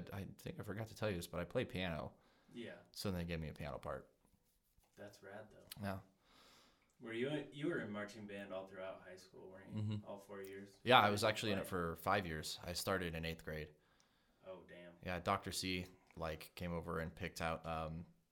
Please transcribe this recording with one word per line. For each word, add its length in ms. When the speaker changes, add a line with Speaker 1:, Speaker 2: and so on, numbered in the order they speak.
Speaker 1:
I 80
think 200
I 40
forgot 240
to 80
tell 160
you 60
this, 100
but 120
I 40
play 220
piano." 460
Speaker 2:
Yeah. 200
Speaker 1:
So 200
they 140
gave 140
me 100
a 40
piano 240
part. 300
Speaker 2:
That's 240
rad, 300
though. 340
Speaker 1:
Yeah. 140
Speaker 2:
Were 120
you 140
in, 240
you 160
were 140
in 100
marching 340
band 280
all 120
throughout 420
high 100
school, 340
weren't 240
you? 60
Speaker 1:
Mm-hmm. 120
Speaker 2:
All 180
four 160
years? 280
Speaker 1:
Yeah, 160
Speaker 2:
What 40
Speaker 1:
I 40
Speaker 2:
did 40
Speaker 1:
was 120
Speaker 2:
you 40
Speaker 1:
actually 240
in 60
it 60
Speaker 2:
play? 80
Speaker 1:
for 260
five 280
years. 400
I 80
started 400
in 120
eighth 180
grade. 240
Speaker 2:
Oh, 120
damn. 240
Speaker 1:
Yeah, 140
Doctor 320
C, 340
like, 400
came 180
over 260
and 140
picked 280
out, 240
um, 400